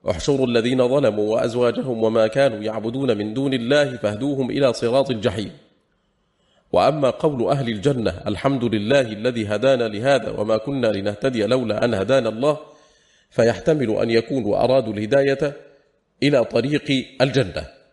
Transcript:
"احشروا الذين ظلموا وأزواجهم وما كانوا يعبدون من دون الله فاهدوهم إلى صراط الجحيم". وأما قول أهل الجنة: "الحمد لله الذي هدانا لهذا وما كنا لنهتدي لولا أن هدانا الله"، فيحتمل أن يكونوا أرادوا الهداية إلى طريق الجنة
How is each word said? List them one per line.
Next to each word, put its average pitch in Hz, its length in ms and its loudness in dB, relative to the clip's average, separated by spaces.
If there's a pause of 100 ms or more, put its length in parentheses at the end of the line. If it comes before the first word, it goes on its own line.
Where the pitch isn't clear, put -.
"احشروا 131 380 0
الذين 123 400 2
ظلموا 110 480 2
وأزواجهم 120 680 0
وما 110 240 4
كانوا 113 360 0
يعبدون 113 540 -2
من 107 160 -4
دون 135 200 -2
الله 127 440 0
فاهدوهم 120 520 -2
إلى 135 240 2
صراط 131 360 0
الجحيم". 104 420 -2 (1200)
وأما 131 380 2
قول 127 380 -2
أهل 131 220 0
الجنة: 107 580 -2
"الحمد 120 360 -2
لله 113 380 2
الذي 113 460 -4
هدانا 120 360 2
لهذا 110 460 0
وما 107 280 0
كنا 131 300 -2
لنهتدي 104 560 -2
لولا 113 420 0
أن 120 80 0
هدانا 113 360 0
الله"، 135 280 0 (720)
فيحتمل 117 680 0
أن 110 140 0
يكونوا 113 540 0
أرادوا 120 300 2
الهداية 135 640 0 (680)
إلى 135 220 4
طريق 135 600 0 (160)
الجنة 113 460 0 (260)